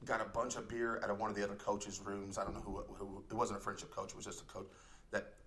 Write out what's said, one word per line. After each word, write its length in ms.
got 160
a 40
bunch 320
of 120
beer 340
out 80
of 80
one 120
of 60
the 60
other 140
coaches' 480
rooms. 340
I 60
don't 100
know 60
who, 220
who, 360
it 40
wasn't 240
a 40
friendship 320
coach, 160
it 60
was 80
just 180
a 20
coach 220
that 240